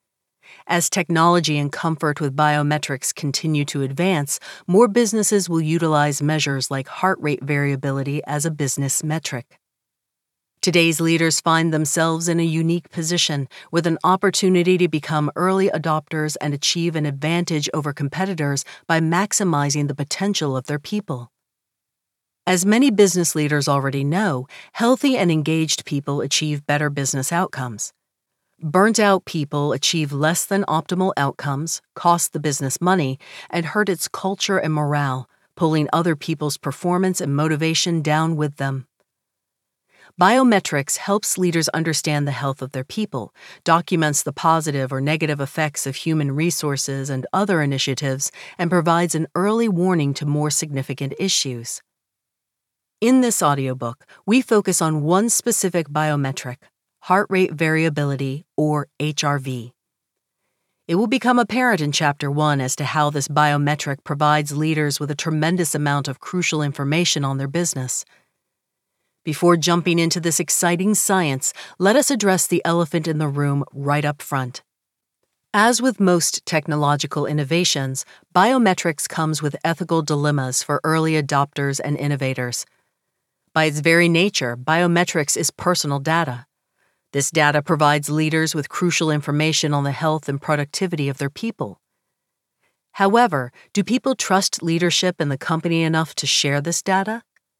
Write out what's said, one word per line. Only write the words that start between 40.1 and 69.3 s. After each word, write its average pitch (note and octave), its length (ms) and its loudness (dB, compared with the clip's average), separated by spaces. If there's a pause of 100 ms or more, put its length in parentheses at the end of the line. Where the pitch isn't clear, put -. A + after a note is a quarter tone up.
Biometrics G3+ 800 2
helps - 400 -2
leaders E3 340 0
understand D#3 560 -2
the C#3 60 -4
health C3+ 300 -6
of C3 100 -10
their C3 120 -6
people, C#3 500 -8 (300)
documents D#3+ 580 2
the C#3+ 100 -6
positive D3+ 580 0
or C3+ 120 -4
negative D3+ 380 0
effects D3 460 -4
of C#3 100 -6
human D3+ 360 -2
resources C#3+ 800 -2
and C3 240 -4
other G3 260 2
initiatives, C#3 720 -2 (240)
and E3+ 140 -2
provides E3+ 440 2
an D#3+ 200 -2
early A3 340 0
warning E3+ 460 0
to C#3+ 100 -8
more D3 240 0
significant C#3+ 720 -4
issues. B2+ 640 -4 (1200)
In B3+ 180 6
this A#3+ 220 0
audiobook, C3 640 -2 (180)
we A#3+ 160 4
focus G3+ 400 2
on D#3 220 2
one F#3 260 2
specific F3 640 -2
biometric, C#3+ 640 -2 (440)
heart F#3+ 280 2
rate F#3+ 240 2
variability, D3 920 -2 (100)
or D3+ 320 0 (100)
H D3+ 240 -2
R C#3+ 160 0
V. B2+ 360 -8 (1120)
It E3+ 60 0
will G#3+ 120 2
become B3 320 2
apparent A#3 440 2
in D3 100 0
Chapter C#3+ 380 0
One D3 280 2
as B2+ 180 -2
to D3 80 -6
how D3 260 0
this D3 180 -4
biometric D3 760 0
provides D3 540 0
leaders D3+ 420 0
with D3 120 -4
a D3 40 -4
tremendous D#3+ 600 0
amount C#3+ 340 0
of C3 120 -10
crucial E3+ 420 -2
information D3 600 0
on C3+ 140 -2
their C3+ 120 -4
business. C#3 580 -4 (1200)
Before E3+ 320 4